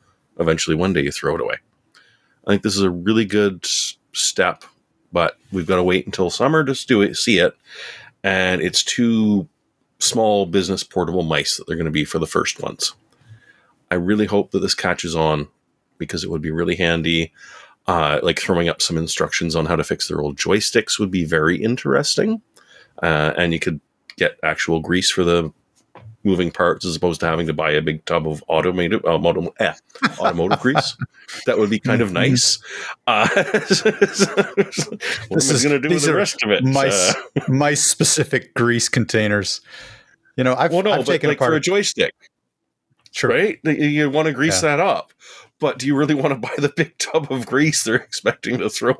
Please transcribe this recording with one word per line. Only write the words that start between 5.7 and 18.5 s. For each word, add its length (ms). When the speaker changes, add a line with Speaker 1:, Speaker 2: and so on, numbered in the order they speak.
Speaker 1:
wait 240
until 240
summer 340
to 220
do 140
it, 160
see 220
it. 160
And 360
it's 220
two 640
small 460
business 360
portable 400
mice 340
that 120
they're 80
gonna 140
be 160
for 120
the 80
first 340
ones. 340
I 40
really 320
hope 240
that 80
this 160
catches 400
on, 340
because 260
it 60
would 120
be 80
really 260
handy. 560
Uh, 360
like, 160
throwing 300